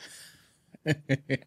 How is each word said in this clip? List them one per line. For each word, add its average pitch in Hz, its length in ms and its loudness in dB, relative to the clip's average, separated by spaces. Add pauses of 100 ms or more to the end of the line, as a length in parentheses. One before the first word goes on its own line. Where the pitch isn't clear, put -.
(840)
<laughs> 151 80 6 (540)